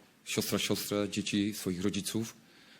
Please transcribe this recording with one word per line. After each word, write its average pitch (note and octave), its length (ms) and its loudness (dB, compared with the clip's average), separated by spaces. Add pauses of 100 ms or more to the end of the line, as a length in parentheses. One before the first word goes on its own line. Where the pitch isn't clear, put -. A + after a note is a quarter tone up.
(240)
siostra - 340 0
siostrę, G#2 520 0
dzieci G2+ 440 0
swoich F#2 280 -2
rodziców. G#2 540 0 (440)